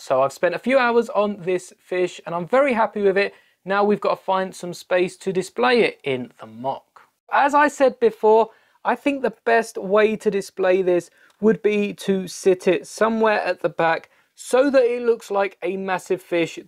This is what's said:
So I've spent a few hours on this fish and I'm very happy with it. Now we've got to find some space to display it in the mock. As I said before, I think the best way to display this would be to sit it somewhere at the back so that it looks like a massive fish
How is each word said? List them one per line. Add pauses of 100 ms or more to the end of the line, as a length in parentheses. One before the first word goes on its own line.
So
I've
spent
a
few
hours
on
this
fish
and
I'm
very
happy
with
it. (300)
Now
we've
got
to
find
some
space
to
display
it
in
the
mock. (300)
As
I
said
before, (340)
I
think
the (100)
best
way
to
display
this (300)
would
be
to
sit
it
somewhere
at
the
back (240)
so
that
it
looks
like
a
massive
fish